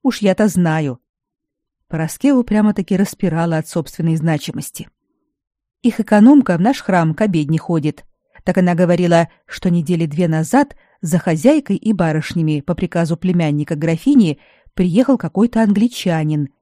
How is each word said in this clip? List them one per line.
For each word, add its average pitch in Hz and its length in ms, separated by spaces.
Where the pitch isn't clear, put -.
уж - 180
я-то 202 280
знаю». 156 520
Пороскеву 240 560
прямо-таки 208 540
распирало 165 600
от 160 100
собственной 160 480
значимости. 151 760
«Их 233 180
экономка 214 580
в 165 40
наш 247 200
храм 165 320
к 185 80
обедне 160 380
ходит. 151 460
Так 185 140
она 180 160
говорила, 170 560
что - 240
недели 170 380
две 160 200
назад 160 480
за 165 180
хозяйкой 196 560
и 214 180
барышнями 156 680
по 175 120
приказу 170 440
племянника 160 580
графини 165 640
приехал 196 440
какой-то 226 440
англичанин. 165 880